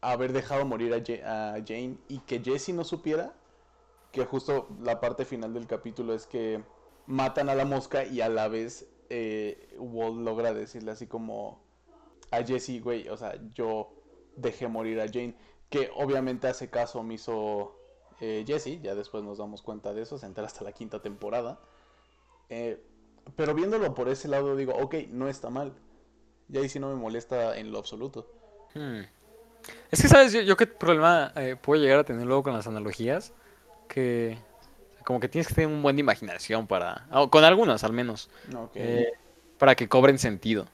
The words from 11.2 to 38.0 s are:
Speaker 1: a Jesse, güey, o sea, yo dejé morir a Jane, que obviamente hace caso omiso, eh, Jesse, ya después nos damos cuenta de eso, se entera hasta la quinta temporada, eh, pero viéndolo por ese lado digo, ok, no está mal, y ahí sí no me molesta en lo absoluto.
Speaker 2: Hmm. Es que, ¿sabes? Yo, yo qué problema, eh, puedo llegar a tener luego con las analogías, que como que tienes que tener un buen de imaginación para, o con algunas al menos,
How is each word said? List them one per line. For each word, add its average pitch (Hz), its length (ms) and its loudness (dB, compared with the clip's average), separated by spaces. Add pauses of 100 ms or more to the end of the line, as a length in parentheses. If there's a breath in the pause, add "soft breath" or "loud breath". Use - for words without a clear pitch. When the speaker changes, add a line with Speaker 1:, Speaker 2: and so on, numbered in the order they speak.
Speaker 1:
a 120 140 0
Jesse, 123 380 -6
güey, 117 260 -6
o 104 80 -10
sea, 107 180 -10 (200)
yo 110 380 -4 (440)
dejé 123 320 -6
morir 113 320 -4
a 110 80 -2
Jane, 120 280 -8 (340 soft breath)
que 139 260 -2
obviamente 131 520 -2
hace 123 220 -6
caso 120 300 -4
omiso, 107 760 -6 (440)
eh, 110 260 -6
Jesse, 147 360 -6
ya 98 120 -6
después 104 300 -8
nos 101 140 -12
damos 104 240 -12
cuenta 104 320 -10
de 110 80 -8
eso, 135 160 -12
se 123 80 -16
entera 101 200 -10
hasta - 180 -14
la 101 80 -12
quinta 107 300 -14
temporada, 110 580 -8 (880)
eh, 117 300 -8 (560)
pero 151 180 0
viéndolo 185 400 0
por 127 140 -2
ese 135 200 -4
lado 139 280 0
digo, 131 180 -2
ok, 135 200 -2 (160)
no 127 180 -4
está 135 220 -8
mal, 135 240 -6 (760)
y 135 80 -4
ahí 135 100 -2
sí 139 120 -8
no 139 100 -6
me 135 60 -4
molesta 117 640 -4
en 107 140 -10
lo 107 60 -6
absoluto. 110 500 -10 (460)
Speaker 2:
Hmm. 131 280 -8 (880 loud breath)
Es - 120 4
que, 285 60 8
¿sabes? 269 240 12
Yo, 220 100 4
yo 190 140 6
qué 226 100 6
problema, 165 680 4
eh, 131 240 -2
puedo 151 220 4
llegar 139 180 8
a 147 40 4
tener 120 220 -4
luego 135 160 4
con 135 120 -2
las 107 120 -4
analogías, 113 680 -4 (560 soft breath)
que 120 500 -2 (680)
como 123 160 0
que 127 80 -2
tienes 160 200 -2
que - 60 -4
tener 160 160 4
un 147 120 -4
buen 139 140 6
de 143 60 2
imaginación 110 680 0
para, 87 440 -2
o 135 180 6
con 156 140 12
algunas 170 400 8
al 110 80 0
menos, 120 380 -4 (260 soft breath)